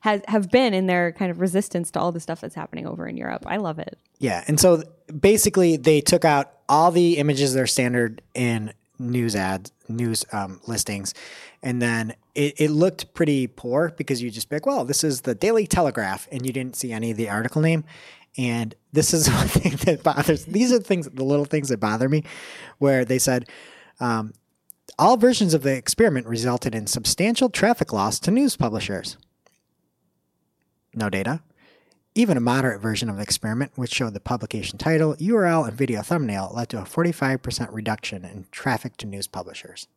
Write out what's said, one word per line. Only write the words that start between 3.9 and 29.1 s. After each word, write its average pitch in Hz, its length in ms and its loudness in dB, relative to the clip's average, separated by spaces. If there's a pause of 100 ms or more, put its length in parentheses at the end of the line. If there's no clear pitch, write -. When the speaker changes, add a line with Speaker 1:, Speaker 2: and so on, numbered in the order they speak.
Speaker 2:
Yeah. 98 260 -2
And 156 140 2
so 180 160 8
th-, 156 120 -4 (320)
basically 190 560 6
they 147 240 6
took 170 240 2
out 143 280 4 (160)
all 165 240 6
the 170 260 4
images 143 360 2
that 135 60 2
are 123 60 2
standard 120 560 0 (120)
in 113 380 -2 (280)
news 120 340 -2
ads, 95 380 -4 (160)
news, 113 440 -2
um, 95 360 -8
listings. 101 440 -6 (480)
And 123 220 -2
then 113 320 -2 (220)
it, 143 240 -2
it 151 100 4
looked 175 440 0
pretty 143 340 2
poor 147 480 -2
because 131 260 -4
you 120 80 -6
just 107 180 -10
be 147 80 -6
like, 156 100 -4
"Well, 269 180 -2
this 135 200 -2
is 135 180 -2
the 127 120 -2
Daily 214 320 2
Telegraph," 113 680 0
and 127 140 -6
you 131 60 -4
didn't 127 240 -6
see 123 160 -6
any 113 180 -4
of 107 60 -4
the 110 120 -2
article 113 340 -2
name. 160 220 2 (540)
And 117 360 -2 (180)
this 151 220 2
is 151 160 2
<laughs> - 0 -
one - 180 2
thing - 360 0
that - 180 2
bothers, 147 420 2
these 226 280 2
are 247 60 6
the 208 60 0
things, 170 240 -2
the 131 160 -6
little 143 200 2
things 143 240 -2
that 120 100 -2
bother 110 300 0
me, 151 160 2 (540)
where 135 260 4
they 127 140 0
said, 127 300 0 (520)
um, 113 320 -2 (680)
"All 226 180 6
versions 220 380 4
of 143 80 2
the 135 120 0
experiment 131 520 0
resulted 117 480 -2
in 107 140 -4
substantial 220 600 0
traffic - 440 2
loss 104 280 0
to - 120 0
news 262 240 2
publishers." 107 600 -4 (1800)